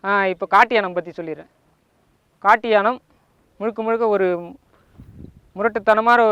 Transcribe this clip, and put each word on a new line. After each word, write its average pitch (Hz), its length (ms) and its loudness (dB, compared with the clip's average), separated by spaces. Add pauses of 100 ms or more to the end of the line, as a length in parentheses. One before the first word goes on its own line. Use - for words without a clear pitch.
ஆ, 196 220 0
இப்போ 185 200 -4
காட்டு 226 300 2
யானம் 196 180 -2
பத்தி 175 180 -8
சொல்லிடுறேன். 156 400 -14 (920)
காட்டு 220 260 2
யானம் 220 280 2 (640)
முழுக்க 214 240 -6
முழுக்க 226 240 -2
ஒரு 196 200 0 (1300)
முரட்டுத்தனமான 220 640 0 (120)